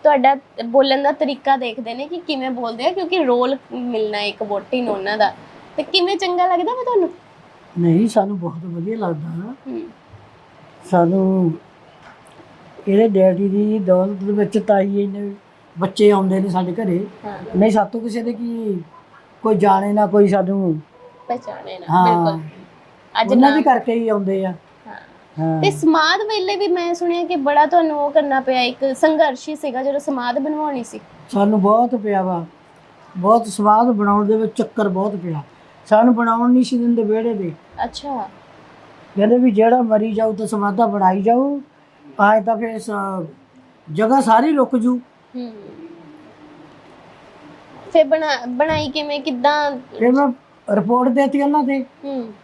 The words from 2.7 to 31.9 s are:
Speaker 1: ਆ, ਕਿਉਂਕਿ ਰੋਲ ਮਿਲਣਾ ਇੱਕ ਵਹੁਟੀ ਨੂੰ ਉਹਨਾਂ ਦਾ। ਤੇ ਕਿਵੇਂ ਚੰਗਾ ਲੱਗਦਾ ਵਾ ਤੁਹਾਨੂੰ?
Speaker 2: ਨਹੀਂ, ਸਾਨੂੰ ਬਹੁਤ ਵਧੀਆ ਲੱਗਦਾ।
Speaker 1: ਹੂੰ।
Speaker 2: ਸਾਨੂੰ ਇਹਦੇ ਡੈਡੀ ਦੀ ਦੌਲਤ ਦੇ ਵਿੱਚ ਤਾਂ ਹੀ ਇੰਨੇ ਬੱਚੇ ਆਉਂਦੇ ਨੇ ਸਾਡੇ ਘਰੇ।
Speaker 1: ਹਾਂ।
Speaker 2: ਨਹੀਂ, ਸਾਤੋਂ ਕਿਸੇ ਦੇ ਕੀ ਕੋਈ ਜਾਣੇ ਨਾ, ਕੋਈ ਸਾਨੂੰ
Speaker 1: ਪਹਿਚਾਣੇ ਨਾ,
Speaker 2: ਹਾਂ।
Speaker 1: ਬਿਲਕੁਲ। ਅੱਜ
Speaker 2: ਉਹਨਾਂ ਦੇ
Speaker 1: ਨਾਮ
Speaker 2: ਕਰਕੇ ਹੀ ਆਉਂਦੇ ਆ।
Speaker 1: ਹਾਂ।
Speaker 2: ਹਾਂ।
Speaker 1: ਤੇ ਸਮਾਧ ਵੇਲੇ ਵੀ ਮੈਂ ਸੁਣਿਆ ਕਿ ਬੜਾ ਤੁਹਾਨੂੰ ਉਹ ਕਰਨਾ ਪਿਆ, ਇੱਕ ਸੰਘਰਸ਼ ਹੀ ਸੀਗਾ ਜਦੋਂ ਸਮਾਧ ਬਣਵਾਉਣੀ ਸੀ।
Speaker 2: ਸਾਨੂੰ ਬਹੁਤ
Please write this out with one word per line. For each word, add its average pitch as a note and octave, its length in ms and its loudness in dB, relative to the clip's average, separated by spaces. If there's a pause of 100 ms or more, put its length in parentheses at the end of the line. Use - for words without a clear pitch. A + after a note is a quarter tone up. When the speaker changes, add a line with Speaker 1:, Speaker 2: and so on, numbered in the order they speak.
Speaker 1:
ਆ, F4+ 60 2
ਕਿਉਂਕਿ F4+ 260 -4
ਰੋਲ B3+ 400 0 (160)
ਮਿਲਣਾ A3 480 -4
ਇੱਕ G#3 220 -6
ਵਹੁਟੀ G#3 380 -4
ਨੂੰ A3 120 -4
ਉਹਨਾਂ G3+ 240 -4
ਦਾ। G#3 160 0 (440)
ਤੇ D4+ 60 -4
ਕਿਵੇਂ F#4 340 -2
ਚੰਗਾ F4+ 280 0
ਲੱਗਦਾ F#4 260 0
ਵਾ B4+ 120 -6
ਤੁਹਾਨੂੰ? G4+ 260 0 (720)
Speaker 2:
ਨਹੀਂ, E3+ 280 4
ਸਾਨੂੰ G3+ 320 0
ਬਹੁਤ E3+ 260 -10
ਵਧੀਆ F3 320 -8
ਲੱਗਦਾ। E3+ 580 -8 (120)
Speaker 1:
ਹੂੰ। A#3+ 140 -10 (1080)
Speaker 2:
ਸਾਨੂੰ F#3 640 2 (1300)
ਇਹਦੇ G#3 200 4
ਡੈਡੀ F#3+ 420 2
ਦੀ G#3+ 300 0
ਦੌਲਤ F#3 440 0
ਦੇ G3+ 80 -4
ਵਿੱਚ G3+ 260 0
ਤਾਂ G3 240 2
ਹੀ G3+ 220 0
ਇੰਨੇ G3+ 300 -6 (460)
ਬੱਚੇ G#3 320 4
ਆਉਂਦੇ F#3+ 280 2
ਨੇ G3 100 -2
ਸਾਡੇ F3+ 220 -2
ਘਰੇ। F#3+ 360 -2 (180)
Speaker 1:
ਹਾਂ। F#3+ 320 -8
Speaker 2:
ਨਹੀਂ, G#3+ 140 4
ਸਾਤੋਂ G#3+ 300 0
ਕਿਸੇ A3+ 220 -6
ਦੇ A#3 100 -4
ਕੀ A3+ 480 -6 (640)
ਕੋਈ G#3+ 120 2
ਜਾਣੇ G3 380 2
ਨਾ, G#3 140 2
ਕੋਈ G3+ 200 4
ਸਾਨੂੰ F#3 540 0 (460)
Speaker 1:
ਪਹਿਚਾਣੇ G3 520 -10
ਨਾ, F3 100 -18
Speaker 2:
ਹਾਂ। F3 360 4
Speaker 1:
ਬਿਲਕੁਲ। D#3+ 160 -2 (800)
ਅੱਜ A3 80 0
Speaker 2:
ਉਹਨਾਂ B3 200 6
ਦੇ C#4 60 2
Speaker 1:
ਨਾਮ D#4 60 2
Speaker 2:
ਕਰਕੇ A#3+ 320 2
ਹੀ A3+ 160 -2
ਆਉਂਦੇ F#3+ 360 -2
ਆ। F3+ 80 -4 (340)
Speaker 1:
ਹਾਂ। G#3 60 -20 (460)
Speaker 2:
ਹਾਂ। D#3+ 220 0
Speaker 1:
ਤੇ G4+ 100 2
ਸਮਾਧ D#4+ 500 2
ਵੇਲੇ G4+ 340 -4
ਵੀ G4+ 120 -2
ਮੈਂ F4 260 -2
ਸੁਣਿਆ F4 300 -2
ਕਿ E4+ 120 -4
ਬੜਾ D4 300 2
ਤੁਹਾਨੂੰ D#4 340 0
ਉਹ C#4+ 120 -2
ਕਰਨਾ C#4+ 280 2
ਪਿਆ, B3+ 220 -2
ਇੱਕ C4 340 -2
ਸੰਘਰਸ਼ D#4 540 0
ਹੀ D4+ 60 -6
ਸੀਗਾ C4 280 -6
ਜਦੋਂ C#4 160 -2
ਸਮਾਧ B3+ 400 -4
ਬਣਵਾਉਣੀ D4 440 -4
ਸੀ। A3 160 -14 (340)
Speaker 2:
ਸਾਨੂੰ G3+ 280 2
ਬਹੁਤ A#3 340 4